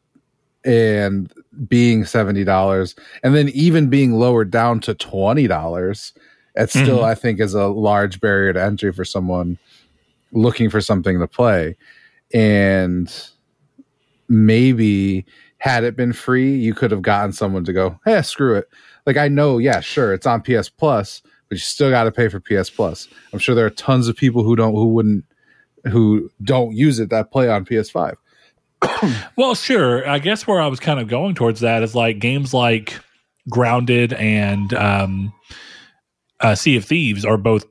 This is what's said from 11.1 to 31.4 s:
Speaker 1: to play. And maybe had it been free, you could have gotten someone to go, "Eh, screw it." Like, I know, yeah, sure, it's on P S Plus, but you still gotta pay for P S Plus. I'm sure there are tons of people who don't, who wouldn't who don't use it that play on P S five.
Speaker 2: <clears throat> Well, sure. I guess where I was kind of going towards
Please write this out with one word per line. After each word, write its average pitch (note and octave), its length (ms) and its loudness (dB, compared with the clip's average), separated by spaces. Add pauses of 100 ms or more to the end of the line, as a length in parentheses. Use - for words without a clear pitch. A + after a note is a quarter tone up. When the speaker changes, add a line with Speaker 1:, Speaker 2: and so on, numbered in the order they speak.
Speaker 1:
to E2+ 80 -2
play. F#2 500 0 (560)
And G2 760 2 (1160)
maybe A2 1000 2 (340)
had A#2+ 260 -2
it A#2 100 -4
been A#2+ 160 -2
free, B2+ 460 0
you A2 160 0
could G#2+ 180 -2
have G2 100 -2
gotten G2+ 300 0
someone F#2+ 320 -4
to F2+ 80 -6
go, F2+ 340 -2
"Eh, G#3+ 160 2
screw B2+ 360 0
it." A#2+ 100 -6 (380)
Like, C3+ 100 0
I C#3+ 140 2
know, C#3+ 280 2
yeah, A#2 220 0
sure, G#2+ 340 -2
it's F#2 140 -4
on A#2 140 0
P A#2+ 140 -2
S G2+ 120 -2
Plus, B2 540 -2 (260)
but G2+ 80 -10
you F2+ 40 -8
still - 300 -2
gotta A#2 220 2
pay A#2 160 0
for F#2 140 -6
P - 160 -2
S F#2 120 -2
Plus. - 380 -6 (240)
I'm G#2+ 80 -8
sure B2 160 0
there A2+ 100 2
are G#2 40 0
tons B2 400 -2
of A2+ 80 -4
people A#2+ 260 2
who A2+ 140 2
don't, A2 180 2
who A2 140 2
wouldn't G#2+ 340 2 (640)
who G#2+ 420 2 (140)
don't A#2+ 320 0
use C3 240 2
it G#2 100 -2
that A2 220 -2
play B2+ 180 2
on G2+ 160 -2
P A#2 120 -2
S G#2 120 -2
five. - 260 -6 (680)
Speaker 2:
<clears throat> - 540 -4
Well, B3 200 0
sure. C3+ 520 0
I C#3+ 120 -2
guess F#3+ 280 -4
where F#3+ 140 2
I D3+ 60 0
was C3 120 -6
kind D3 200 -2
of A2+ 80 -6
going D3+ 280 -4
towards A2+ 260 0